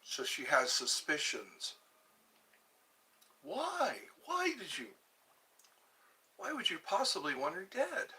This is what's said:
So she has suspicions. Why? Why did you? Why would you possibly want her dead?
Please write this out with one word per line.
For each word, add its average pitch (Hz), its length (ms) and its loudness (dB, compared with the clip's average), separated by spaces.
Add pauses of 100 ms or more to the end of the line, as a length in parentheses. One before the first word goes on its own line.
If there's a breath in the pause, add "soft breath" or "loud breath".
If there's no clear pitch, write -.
So - 220 -6
she 131 200 -2
has 127 280 4
suspicions. - 1000 -2 (1700)
Why? 294 540 0 (300)
Why 359 220 2 (100)
did 190 200 -8
you? 117 100 -6 (1500 soft breath)
Why 240 160 -6
would 285 180 0
you 165 140 -2
possibly 190 500 2
want 139 200 0
her 185 160 -6
dead? 294 380 0 (100)